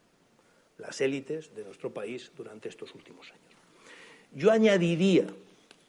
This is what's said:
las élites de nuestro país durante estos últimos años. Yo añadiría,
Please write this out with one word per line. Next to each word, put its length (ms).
las 220
élites 540
de 100
nuestro 280
país 440
durante 320
estos 260
últimos 360
años. 220
Yo 180
añadiría, 760